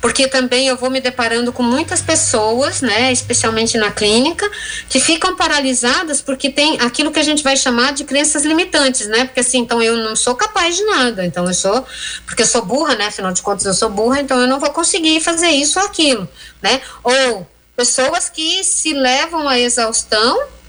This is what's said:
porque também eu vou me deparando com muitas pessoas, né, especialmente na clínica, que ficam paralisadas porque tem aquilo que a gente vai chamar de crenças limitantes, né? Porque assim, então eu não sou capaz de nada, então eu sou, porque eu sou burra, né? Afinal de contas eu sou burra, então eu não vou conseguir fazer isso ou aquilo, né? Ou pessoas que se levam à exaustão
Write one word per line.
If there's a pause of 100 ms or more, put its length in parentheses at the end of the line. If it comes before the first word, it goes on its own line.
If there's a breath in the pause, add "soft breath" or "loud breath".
porque
também
eu
vou
me
deparando
com
muitas
pessoas,
né,
especialmente
na
clínica, (400 loud breath)
que
ficam
paralisadas
porque
tem
aquilo
que
a
gente
vai
chamar
de
crenças
limitantes,
né?
Porque
assim,
então
eu
não
sou
capaz
de
nada,
então
eu
sou, (420 loud breath)
porque
eu
sou
burra,
né?
Afinal
de
contas
eu
sou
burra,
então
eu
não
vou
conseguir
fazer
isso
ou
aquilo, (340 loud breath)
né? (220 loud breath)
Ou (300)
pessoas
que
se
levam
à
exaustão (140)